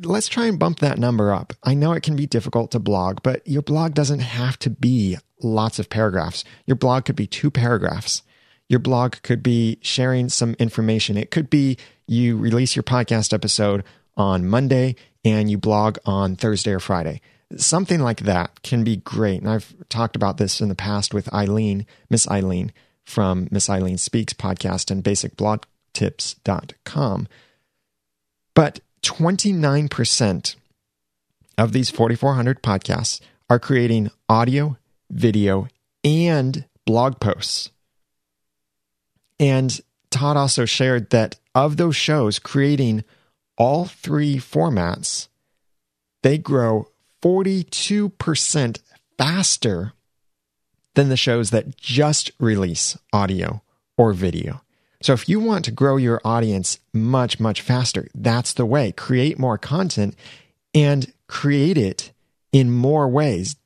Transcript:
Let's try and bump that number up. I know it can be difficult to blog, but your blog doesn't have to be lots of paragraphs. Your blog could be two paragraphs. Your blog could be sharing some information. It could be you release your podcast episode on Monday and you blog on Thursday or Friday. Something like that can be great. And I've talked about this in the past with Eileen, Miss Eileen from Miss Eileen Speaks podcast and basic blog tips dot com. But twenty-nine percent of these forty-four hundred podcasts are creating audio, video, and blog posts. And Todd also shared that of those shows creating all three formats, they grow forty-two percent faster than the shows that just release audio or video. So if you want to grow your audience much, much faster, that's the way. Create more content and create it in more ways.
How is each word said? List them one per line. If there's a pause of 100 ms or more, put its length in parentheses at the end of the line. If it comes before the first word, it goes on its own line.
Let's
try
and
bump
that
number
up. (100)
I
know
it
can
be
difficult
to
blog,
but
your
blog
doesn't
have
to
be (240)
lots
of
paragraphs. (240)
Your
blog
could
be
two
paragraphs. (480)
Your
blog
could
be
sharing
some
information.
It
could
be (280)
you
release
your
podcast
episode (320)
on
Monday (260)
and
you
blog
on
Thursday
or
Friday. (340)
Something
like
that
can
be
great.
And
I've (140)
talked
about
this
in
the
past
with
Eileen, (240)
Miss
Eileen (320)
from
Miss
Eileen
Speaks
podcast
and
basic
blog (300)
tips (100)
dot (100)
com. (1200)
But (200)
twenty-nine
percent (1000)
of
these
forty-four
hundred
podcasts (280)
are
creating (160)
audio, (320)
video, (340)
and (200)
blog
posts. (1700)
And (300)
Todd
also
shared
that (180)
of
those
shows
creating (520)
all
three
formats, (960)
they
grow (340)
forty-two
percent (360)
faster (1000)
than
the
shows
that
just
release (160)
audio (340)
or
video. (420)
So
if
you
want
to
grow
your
audience (120)
much,
much
faster,
that's
the
way.
Create
more
content (580)
and (140)
create
it (400)
in
more
ways. (100)